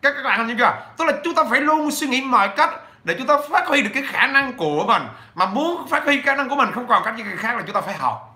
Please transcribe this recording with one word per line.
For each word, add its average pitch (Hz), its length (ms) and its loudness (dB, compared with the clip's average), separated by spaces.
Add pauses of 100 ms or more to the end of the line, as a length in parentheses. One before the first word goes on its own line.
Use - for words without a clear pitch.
Các, 285 140 2
các 277 80 -10
bạn 226 240 0
hiểu 233 120 -4
chưa? 226 140 6 (240)
Tức 330 80 0
là 302 80 2 (100)
chúng 330 120 -2
ta 320 140 4
phải 254 120 2
luôn 302 300 2
suy - 160 -4
nghĩ 262 140 0
mọi 247 260 2
cách 294 220 2 (340)
để 170 140 -2
chúng - 100 -8
ta 294 100 6 (120)
phát 349 180 2
huy 285 140 2
được 214 120 0
cái 277 140 -2
khả - 200 0
năng 277 260 0
của 156 340 0
mình. 185 160 4 (320)
Mà 180 100 2
muốn 294 420 -2
phát 294 160 0
huy 285 180 2
khả 277 140 0
năng 277 140 -2
của 277 60 -2
mình 254 160 2
không 240 160 -6
còn 226 160 4
cách 226 140 -6
gì 233 60 -10 (140)
khác 226 200 -4
là 202 40 -6
chúng 190 140 -8
ta 196 60 0
phải 196 120 -6
học. 127 420 -4